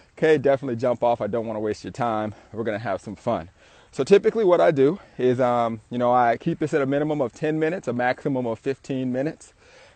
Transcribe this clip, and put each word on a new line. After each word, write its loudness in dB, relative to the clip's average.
okay, 4
definitely 0
jump -2
off. 2
I -2
don't -4
wanna -6
waste -4
your -10
time. -2
We're -6
gonna -4
have -4
some -14
fun. -4
So -4
typically 4
what 4
I 6
do 2
is, 2
um, 0
you -6
know, 2
I 2
keep -4
this -4
at 2
a 0
minimum -2
of -4
ten -4
minutes, -2
a -4
maximum -2
of -4
fifteen -6
minutes. -6